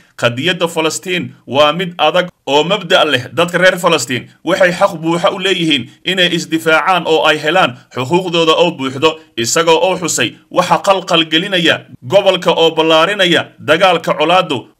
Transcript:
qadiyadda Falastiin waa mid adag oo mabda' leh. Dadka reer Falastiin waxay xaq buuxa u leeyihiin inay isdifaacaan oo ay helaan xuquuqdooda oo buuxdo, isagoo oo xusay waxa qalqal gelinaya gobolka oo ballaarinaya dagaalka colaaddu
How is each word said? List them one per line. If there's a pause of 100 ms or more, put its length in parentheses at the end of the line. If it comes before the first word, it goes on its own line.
(160)
qadiyadda
Falastiin (120)
waa
mid
adag (180)
oo
mabda'
leh. (100)
Dadka
reer
Falastiin (140)
waxay
xaq
buuxa
u
leeyihiin (160)
inay
isdifaacaan
oo
ay
helaan (160)
xuquuqdooda
oo
buuxdo, (180)
isagoo
oo
xusay (180)
waxa
qalqal
gelinaya (320)
gobolka
oo
ballaarinaya (140)
dagaalka
colaaddu (120)